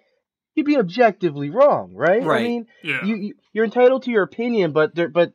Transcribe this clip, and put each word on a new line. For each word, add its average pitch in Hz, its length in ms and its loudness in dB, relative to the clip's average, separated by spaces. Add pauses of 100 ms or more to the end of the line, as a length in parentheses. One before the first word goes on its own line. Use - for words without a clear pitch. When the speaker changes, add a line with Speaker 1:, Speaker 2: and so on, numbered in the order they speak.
(560)
Speaker 1:
you'd 302 100 -2
be 294 120 0
objectively 175 720 0
wrong, 170 440 2
right? 170 300 0
Speaker 2:
Right. 240 160 0
Speaker 1:
I 226 40 -2
mean, 240 240 -6 (140)
Speaker 3:
Yeah. 135 220 -6
Speaker 1:
you, 214 140 -4
you, 196 160 -10 (180)
you're 220 140 -2
entitled 247 380 2
to 254 80 -6
your 208 120 2
opinion, 220 480 -2
but 151 240 0
there, 170 140 -2
but 165 260 0